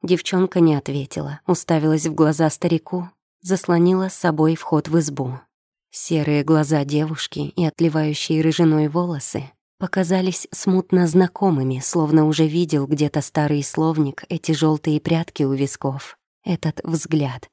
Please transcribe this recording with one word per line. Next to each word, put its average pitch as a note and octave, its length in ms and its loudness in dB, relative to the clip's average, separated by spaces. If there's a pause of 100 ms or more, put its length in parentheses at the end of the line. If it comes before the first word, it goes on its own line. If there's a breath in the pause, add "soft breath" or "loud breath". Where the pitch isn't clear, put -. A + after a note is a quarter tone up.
Девчонка F#3 560 0
не D#3+ 160 6
ответила, C#3+ 720 -6
уставилась D#3 580 0
в D#3+ 80 -2
глаза D#3 360 2
старику, F3 580 -4 (340)
заслонила F#3 680 2
с - 60 -6
собой D#3+ 420 2
вход - 320 -2
в D#3+ 100 2
избу. C3+ 400 -4 (500)
Серые D3 540 0
глаза D3+ 400 2
девушки D3 560 -4
и D3 240 -4
отливающие D#3 800 0
рыжиной D#3 480 2
волосы D#3 600 -4 (280)
показались F#3 720 -2
смутно F#3 560 2
знакомыми, D#3+ 720 2
словно D#3 460 2
уже D#3 200 2
видел D3+ 420 0
где-то D3 340 0
старый D3 420 0
словник, D#3 640 -2
эти E3 240 -4
желтые D3+ 480 0
прядки E3 440 -2
у C3+ 100 0
висков, C3+ 640 -4 (260)
этот E3 400 -4
взгляд. D3 680 -4